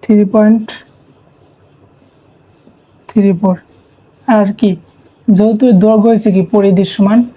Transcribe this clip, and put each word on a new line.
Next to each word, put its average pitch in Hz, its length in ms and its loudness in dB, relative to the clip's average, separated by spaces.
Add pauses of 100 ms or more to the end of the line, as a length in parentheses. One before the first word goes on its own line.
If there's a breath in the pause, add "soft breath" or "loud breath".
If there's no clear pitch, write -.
থ্রি 208 220 2 (100)
পয়েন্ট 220 320 2 (2500)
থ্রি 196 320 0
ফোর। 185 160 -2 (720)
আর 214 200 2 (120)
কি, 208 100 0 (680)
যেহেতু 214 280 0 (180)
দৈর্ঘ্য 214 280 2
হয়েছে 220 260 0
কি 190 60 0 (100)
পরিধির 196 440 0
সমান 208 220 0 (180)